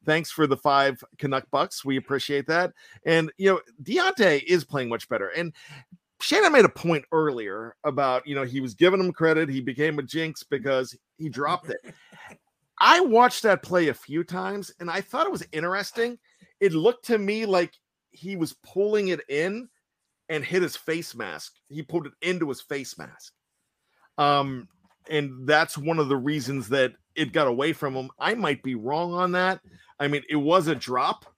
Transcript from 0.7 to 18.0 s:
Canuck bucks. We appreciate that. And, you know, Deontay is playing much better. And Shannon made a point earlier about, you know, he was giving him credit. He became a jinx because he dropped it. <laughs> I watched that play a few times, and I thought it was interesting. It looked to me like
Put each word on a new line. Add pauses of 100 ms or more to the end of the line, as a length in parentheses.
Canuck
bucks.
We
appreciate
that. (320)
And,
you
know, (220)
Deontay
is
playing
much
better.
And (640)
Shannon
made
a
point
earlier
about,
you
know,
he
was
giving
him
credit.
He
became
a
jinx
because (220)
he
dropped
it.
<laughs> (840)
I
watched
that
play
a
few
times, (100)
and
I
thought
it
was
interesting. (420)
It
looked
to
me
like (380)